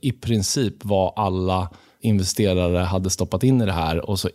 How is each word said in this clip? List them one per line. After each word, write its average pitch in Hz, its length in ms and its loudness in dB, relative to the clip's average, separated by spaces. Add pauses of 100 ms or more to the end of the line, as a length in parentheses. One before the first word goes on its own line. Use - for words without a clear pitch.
i 131 100 -2
princip 113 720 -2
vad 95 340 0
alla 92 540 -2 (300)
investerare 92 760 2
hade 92 320 0
stoppat - 340 -2
in 127 180 4
i 110 40 0
det 95 80 0
här 82 360 -2
och 98 100 -2
så 90 160 -2